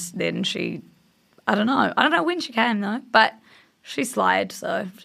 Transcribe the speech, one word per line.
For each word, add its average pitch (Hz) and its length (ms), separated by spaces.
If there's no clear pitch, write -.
then 170 280
she, - 380
I 220 60
don't 208 140
know. - 280
I - 60
don't 294 100
know 339 120
when 349 160
she - 140
came, 226 280
though, 208 200
but 220 240
she - 200
slayed, 190 480
so 190 360